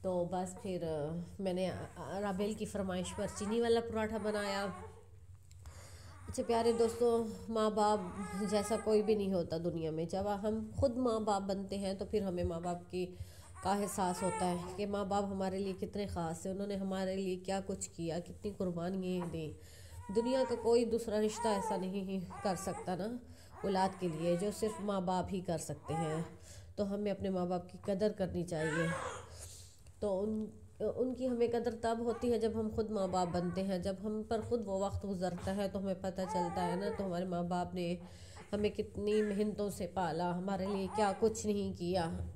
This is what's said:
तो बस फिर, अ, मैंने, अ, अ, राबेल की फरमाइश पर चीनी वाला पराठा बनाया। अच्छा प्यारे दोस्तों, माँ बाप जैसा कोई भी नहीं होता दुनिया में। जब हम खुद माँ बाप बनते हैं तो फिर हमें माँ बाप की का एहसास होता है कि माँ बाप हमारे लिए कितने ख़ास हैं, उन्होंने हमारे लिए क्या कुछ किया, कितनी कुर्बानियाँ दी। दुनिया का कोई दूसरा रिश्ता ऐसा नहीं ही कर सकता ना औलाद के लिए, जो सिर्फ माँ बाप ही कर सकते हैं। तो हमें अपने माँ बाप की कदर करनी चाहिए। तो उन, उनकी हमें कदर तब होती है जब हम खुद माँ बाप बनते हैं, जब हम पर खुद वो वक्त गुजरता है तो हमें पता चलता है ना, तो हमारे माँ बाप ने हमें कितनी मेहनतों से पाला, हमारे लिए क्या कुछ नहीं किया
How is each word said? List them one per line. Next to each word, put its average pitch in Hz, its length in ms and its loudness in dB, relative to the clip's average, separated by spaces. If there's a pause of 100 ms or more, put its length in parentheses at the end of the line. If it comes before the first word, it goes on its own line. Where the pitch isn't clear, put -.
तो 180 220 2
बस 185 380 -2
फिर, 175 220 -4
अ, 160 380 -2 (180)
मैंने, 185 260 0
अ, - 80 -2 (240)
अ, 165 200 -6
राबेल 208 360 0
की 208 120 -4
फरमाइश 185 460 -2
पर 196 160 -2
चीनी 214 320 0
वाला 233 200 6
पराठा 220 380 0
बनाया। 202 560 0 (1500)
अच्छा 254 140 -4
प्यारे 233 300 4
दोस्तों, 226 600 4 (220)
माँ 214 200 4
बाप 202 540 2 (220)
जैसा 208 260 2
कोई 214 260 6
भी 208 140 6
नहीं 196 160 2
होता 165 260 2
दुनिया 165 320 0
में। 160 180 -2
जब 196 180 -2
हम 214 540 0
खुद 254 160 4
माँ 226 280 2
बाप 202 180 2
बनते 196 340 -2
हैं 196 220 -2
तो 202 60 -4
फिर 208 180 0
हमें 175 220 0
माँ 170 180 0
बाप 175 200 -2
की 180 360 -4 (460)
का 202 120 4
एहसास 190 460 0
होता 180 220 0
है 180 320 -2
कि 202 100 -2
माँ 202 220 0
बाप 202 160 2
हमारे 190 340 0
लिए 196 140 -2
कितने 196 340 -4
ख़ास 170 400 -4
हैं, 190 60 -2
उन्होंने 202 240 -2
हमारे 190 400 0
लिए 190 200 0
क्या 190 240 -2
कुछ 196 260 -4
किया, 165 320 -2
कितनी 175 320 -6
कुर्बानियाँ 185 800 0
दी। 160 280 -4 (580)
दुनिया 247 300 6
का 240 100 2
कोई 233 300 6
दूसरा 220 340 2
रिश्ता 214 320 4
ऐसा 202 260 2
नहीं 185 300 0
ही 190 140 0
कर 202 360 0
सकता 185 400 -2
ना 233 240 -4 (440)
औलाद 190 360 4
के 180 80 0
लिए, 170 280 2
जो 202 160 0
सिर्फ 214 280 -2
माँ 196 240 0
बाप 180 260 2
ही 190 100 0
कर 170 180 -2
सकते 147 360 -6
हैं। 160 320 0 (520)
तो 202 60 2
हमें 202 260 0
अपने 196 200 -2
माँ 180 180 0
बाप 180 240 -2
की 185 140 -14
कदर 202 260 2
करनी 175 320 0
चाहिए। 160 440 0 (1120)
तो 196 200 2
उन, 214 320 -2 (320)
उनकी 254 420 0
हमें 233 240 2
कदर 233 220 2
तब 226 300 0
होती 233 280 0
है 226 80 4
जब 214 180 2
हम 220 140 0
खुद 214 200 0
माँ 196 200 2
बाप 180 180 2
बनते 175 320 0
हैं, 190 220 0
जब 190 200 0
हम 214 200 -2
पर 220 180 0
खुद 220 260 0
वो 196 200 0
वक्त 202 200 -2
गुजरता 185 460 -2
है 202 160 0
तो 196 100 -4
हमें 190 220 -2
पता 190 240 -2
चलता 180 380 0
है 175 180 2
ना, 208 100 0
तो 208 140 -2
हमारे 180 200 0
माँ 175 240 0
बाप 180 260 0
ने 175 240 0 (540)
हमें 208 180 2
कितनी 208 520 2
मेहनतों 208 480 2
से 185 160 -4
पाला, 175 460 0
हमारे 185 340 0
लिए 196 200 0
क्या 196 260 2
कुछ 214 340 2
नहीं 202 280 0
किया 175 320 2 (300)